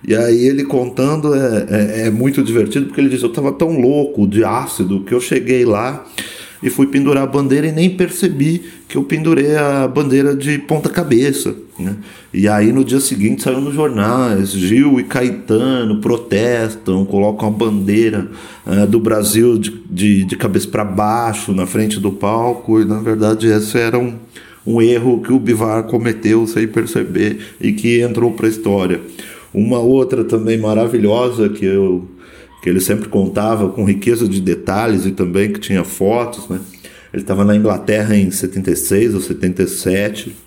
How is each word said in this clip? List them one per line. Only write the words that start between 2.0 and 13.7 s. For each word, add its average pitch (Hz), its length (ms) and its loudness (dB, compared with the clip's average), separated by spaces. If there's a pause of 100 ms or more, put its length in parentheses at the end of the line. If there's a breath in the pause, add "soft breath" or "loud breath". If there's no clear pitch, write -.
é 110 40 2
muito 131 320 2
divertido, 113 440 0
porque - 120 -6
ele 139 100 4
diz: 127 120 -2
"Eu 123 80 0
tava 139 220 -2
tão 165 280 0
louco 135 480 2
de 101 160 2
ácido 98 580 -2
que 95 120 -4
eu 123 80 2
cheguei 123 440 0
lá 117 380 -2 (600 loud breath)
e 135 60 0
fui 135 180 2
pendurar 139 360 2
a 135 40 -4
bandeira 139 400 0
e 160 40 -2
nem 165 180 2
percebi 175 720 -2 (240 loud breath)
que - 100 -4
eu 139 60 0
pendurei 151 520 2
a 139 320 0
bandeira 139 480 2
de 143 220 -2
ponta 147 320 -2
cabeça", 139 640 0 (220)
né? 95 180 -4 (380 loud breath)
E 98 140 2
aí 107 260 4
no 135 100 2
dia 127 160 0
seguinte 120 440 0
saiu 131 180 0
nos 139 140 -4